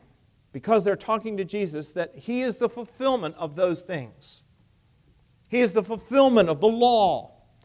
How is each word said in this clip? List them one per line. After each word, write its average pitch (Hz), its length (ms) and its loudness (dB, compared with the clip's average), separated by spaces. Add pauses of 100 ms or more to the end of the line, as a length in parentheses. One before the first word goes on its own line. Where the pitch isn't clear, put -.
(520)
because 208 320 0
they're 196 140 0
talking 220 400 -4
to 190 80 -4
Jesus, 160 460 -6
that 170 220 -6
he 240 280 -6
is 254 160 -4
the 233 120 -2
fulfillment 240 680 -4
of 151 180 -8
those 180 240 0
things. - 640 -12 (1080)
He 247 120 2
is 220 100 2
the 202 120 0
fulfillment 226 640 2
of 147 120 -2
the 214 60 6
law. 226 640 2 (320)